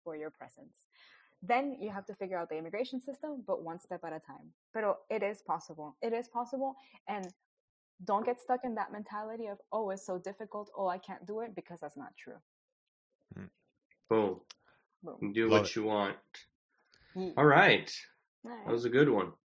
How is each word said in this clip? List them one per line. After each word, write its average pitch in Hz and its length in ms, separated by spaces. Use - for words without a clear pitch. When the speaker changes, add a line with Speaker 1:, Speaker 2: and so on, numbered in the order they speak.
Speaker 1:
for 160 140
your 151 140
presence. - 560
Then 254 380
you 208 100
have 196 160
to 208 80
figure 185 240
out 170 100
the 156 80
immigration 208 440
system, 277 460
but 185 160
one 165 160
step - 260
at 160 80
a 160 80
time. 147 320
Pero 214 260
it 220 140
is 208 200
possible. 160 580
It 226 120
is 240 160
possible, 262 460
and 190 260
don't 214 200
get 247 160
stuck 254 240
in 240 100
that 208 160
mentality 214 560
of, 202 140
"Oh, 208 200
it's 196 140
so 185 140
difficult. 202 560
Oh, 196 120
I 180 120
can't 190 260
do 214 160
it," 226 140
because 170 260
that's 147 160
not 135 200
true. - 240
Speaker 2:
Mm. 95 160
Speaker 3:
Boom. 104 320
Speaker 1:
Boom. 131 300
Speaker 3:
Do 113 160
Speaker 2:
Love 107 160
Speaker 3:
what 92 100
Speaker 2:
it. - 0
Speaker 3:
you 110 100
want. 104 320
Speaker 1:
Yeah. 185 220
Speaker 3:
All 139 80
right. 147 480
Speaker 1:
All - 60
Speaker 3:
That 107 80
was 117 120
Speaker 1:
right. - 0
Speaker 3:
a 120 40
good 139 200
one. 95 240